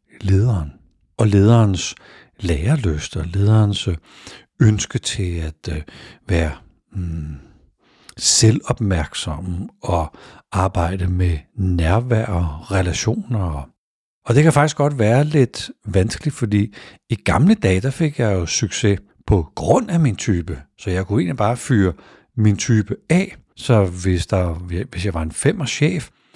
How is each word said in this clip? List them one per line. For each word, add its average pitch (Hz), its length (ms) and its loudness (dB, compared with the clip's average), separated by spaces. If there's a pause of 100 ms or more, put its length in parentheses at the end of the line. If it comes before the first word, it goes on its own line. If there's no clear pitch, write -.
(200)
lederen. 95 520 0 (440)
Og 113 100 2
lederens 104 680 4 (460)
lærelyst 85 760 -2
og 78 100 -6
lederens, 101 640 2
øh, 87 80 -2 (640)
ønske 107 380 2
til 90 380 -4
at, 80 400 -8
øh, 76 60 -6 (460)
være, 85 240 0 (400)
mm, 82 420 -8 (840)
selvopmærksom 90 1500 0 (120)
og 80 300 -2 (400)
arbejde 92 540 0
med 90 320 0 (180)
nærvær 101 720 0
og 87 460 -4
relationer. 92 960 -2 (580)
Og 117 80 0
det 143 80 6
kan 156 100 6
faktisk 151 240 2
godt 143 220 0
være 117 260 4
lidt 147 460 0 (160)
vanskeligt, 98 500 -2
fordi 104 380 0 (360)
i 113 40 0
gamle 135 400 4
dage, 95 260 2
der 127 100 -2
fik 151 280 -2
jeg 110 160 0
jo 90 120 -2
succes 101 540 -2 (260)
på 92 280 2
grund - 360 0
af 170 100 2
min 123 160 2
type. 85 420 -4 (200)
Så - 120 -6
jeg 92 160 -2
kunne 104 140 0
egentlig 170 160 -4
bare 110 200 0
fyre 101 360 0 (440)
min 107 200 4
type 107 400 0 (140)
af. 180 260 0 (200)
Så 107 280 2
hvis 90 420 -2
der, 90 280 -2 (360)
hvis 87 140 -8
jeg 92 100 -4
var 80 80 -6
en 80 100 -6
femmer 160 340 -2
chef, 160 420 -2 (280)